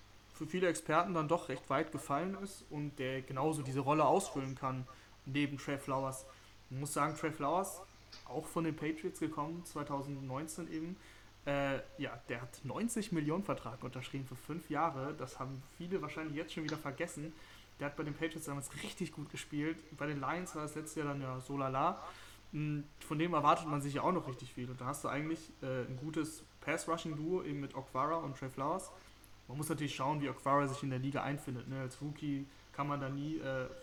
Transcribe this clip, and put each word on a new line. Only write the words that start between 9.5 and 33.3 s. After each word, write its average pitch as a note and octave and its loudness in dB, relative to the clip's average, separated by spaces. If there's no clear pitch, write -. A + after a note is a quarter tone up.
zweitausendneunzehn C#3+ -2
eben, E3 -4
äh, C#3 4
ja, A#2+ -2
der A#2+ -2
hat - -10
neunzig G3 0
Millionen D#3+ 2
Vertrag B2+ -2
unterschrieben B2+ -6
für C3 -10
fünf D#3 -6
Jahre. D3 2
Das C3 -6
haben C3 -6
viele F3 -2
wahrscheinlich D3+ -4
jetzt D#3+ -4
schon E3 -2
wieder D#3 0
vergessen. D#3 -4
Der C#3 -2
hat D3 -4
bei D#3 -2
den D3 -2
Patriots D#3+ -2
damals C#3+ -4
richtig - -4
gut D3 -8
gespielt. D3+ -2
Bei C#3+ -2
den D3 0
Lions E3 0
war D3+ -2
das D3+ -4
letztes D#3 -6
Jahr D3+ 0
dann C#3 0
ja C3 -4
so C#3 -4
lala. C#3 2
Hm, D3+ 0
von - -2
dem E3+ 4
erwartet D#3+ 6
man C#3+ 2
sich C#3 0
ja C3 2
auch D3+ 6
noch E3+ 2
richtig B2+ -8
viel. B2 -4
Und B2+ -8
da B2 -4
hast D3 -2
du - 0
eigentlich, D#3 0
äh, B2+ 0
ein B2+ -4
gutes D3+ -2
Pass-Rushing-Duo E3 0
eben C#3+ -2
mit C3+ -4
Okwara C3+ 2
und C#3+ -2
Trey C3 -4
Flowers. D#3 0
Man C3 -6
muss D3+ 0
natürlich C#3+ 0
schauen, C#3+ 2
wie C#3 2
Okwara C#3 6
sich C3 -2
in C#3 2
der B2+ 2
Liga C3+ 2
einfindet, C3 -2
ne? C3+ -2
Als C3 -6
Rookie C#3+ -2
kann C#3+ 0
man C#3+ 2
da C3+ 0
nie, D3 0